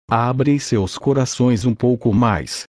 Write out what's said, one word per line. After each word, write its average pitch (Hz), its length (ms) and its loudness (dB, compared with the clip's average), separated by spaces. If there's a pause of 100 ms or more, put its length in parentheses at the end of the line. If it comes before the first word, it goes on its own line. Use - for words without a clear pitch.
abrem 131 500 0
seus 101 380 -2
corações 123 680 0
um 120 80 2
pouco 120 400 0
mais, 104 600 0